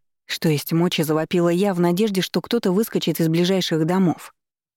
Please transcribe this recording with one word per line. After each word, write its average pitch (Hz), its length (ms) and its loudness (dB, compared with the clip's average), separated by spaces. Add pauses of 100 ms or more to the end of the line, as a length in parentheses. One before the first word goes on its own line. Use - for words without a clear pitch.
(240)
что - 240 -4
есть 147 240 -2
мочи, 170 300 0
завопила 160 480 0
я 185 240 0
в 175 60 -2
надежде, 185 420 2
что - 180 -4
кто-то 220 320 -2
выскочит 185 480 -2
из 165 80 2
ближайших 175 560 0
домов. 180 480 0 (440)